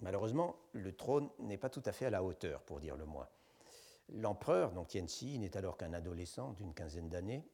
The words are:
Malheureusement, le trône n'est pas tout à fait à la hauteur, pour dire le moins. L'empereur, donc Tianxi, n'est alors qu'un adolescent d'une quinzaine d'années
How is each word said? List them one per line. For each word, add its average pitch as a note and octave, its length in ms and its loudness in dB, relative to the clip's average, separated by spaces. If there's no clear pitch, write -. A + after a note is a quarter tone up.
Malheureusement, A2+ 560 4
le F#2+ 200 -2
trône C#3+ 360 4
n'est G#2 180 -2
pas C3 120 -2
tout C3+ 160 -4
à - 80 2
fait - 140 0
à - 20 4
la G2 140 4
hauteur, F2 400 -2
pour C#2+ 180 -8
dire C#2+ 160 -4
le D#2 80 -6
moins. C#2+ 240 -6
L'empereur, A2+ 600 4
donc F2 160 -4
Tianxi, A#2+ 500 -2
n'est G2+ 200 -2
alors F#2 180 0
qu'un E2+ 160 -4
adolescent F2 600 -4
d'une F2+ 200 -6
quinzaine E2 360 -4
d'années G2 340 -2